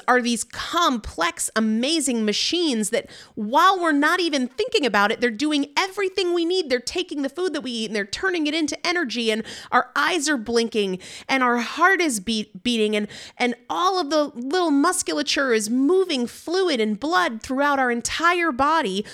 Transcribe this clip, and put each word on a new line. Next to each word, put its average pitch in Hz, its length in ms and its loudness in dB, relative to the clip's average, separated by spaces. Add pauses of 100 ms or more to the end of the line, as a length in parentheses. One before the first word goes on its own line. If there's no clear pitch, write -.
are 247 140 4
these 233 240 -2
complex, - 1080 -2
amazing 233 680 0
machines 226 680 0
that - 180 -2 (260)
while 302 420 4
we're 339 140 0
not 311 300 2
even 285 260 0
thinking 440 380 0
about 208 260 4
it, - 80 -4
they're 240 100 2
doing 285 460 0
everything 381 580 -2
we 339 120 0
need. 359 240 0
They're 247 100 0
taking - 420 -6
the 269 60 -2
food 359 240 -4
that 302 80 -4
we 262 120 -8
eat 220 160 -4
and 202 100 -6
they're 202 80 -2
turning 349 420 -2
it 302 60 -2
into 311 240 -2 (100)
energy, 240 420 -2
and 214 140 -2 (260)
our - 280 2
eyes 302 320 0
are 294 80 0
blinking 214 640 -2 (280)
and 262 160 0
our 240 140 2
heart 330 420 2
is 269 220 0
beat, 214 420 -6
beating 220 320 2
and, 208 140 -2 (280)
and 247 160 0 (160)
all 359 300 2
of 285 120 -2
the 302 220 2
little 302 380 0
musculature 294 800 2
is 220 180 2
moving 285 560 2
fluid 330 540 -2
and 214 180 0
blood 320 460 -2
throughout 277 360 0
our 247 120 2
entire 330 640 0
body 254 500 0 (100)